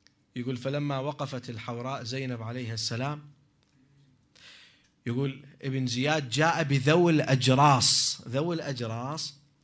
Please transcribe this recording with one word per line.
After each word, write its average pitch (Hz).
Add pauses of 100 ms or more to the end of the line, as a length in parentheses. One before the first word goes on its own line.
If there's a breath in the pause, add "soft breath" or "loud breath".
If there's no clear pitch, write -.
(360)
يقول: 127
"فلما 143
وقفت 139
الحوراء 120
زينب 127
عليها 117
السلام"، 127 (1800 loud breath)
يقول 131 (160)
ابن 131
زياد: 135
"جاء 160
بذوي 151
الأجراس". 131
ذوي 151
الأجراس، 127 (280)